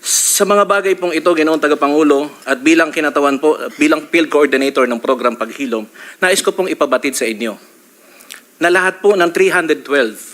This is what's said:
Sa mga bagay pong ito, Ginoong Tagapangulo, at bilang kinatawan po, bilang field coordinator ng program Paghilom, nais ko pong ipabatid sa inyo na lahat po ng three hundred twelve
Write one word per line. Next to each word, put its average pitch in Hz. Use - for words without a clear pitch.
Sa -
mga 202
bagay 190
pong 175
ito, 160
Ginoong 156
Tagapangulo, 147
at 135
bilang 165
kinatawan 143
po, 151
bilang 151
field 160
coordinator 135
ng 120
program 123
Paghilom, 113
nais 185
ko -
pong 190
ipabatid 139
sa 117
inyo 110
na 170
lahat 185
po 202
ng 175
three 180
hundred 160
twelve 123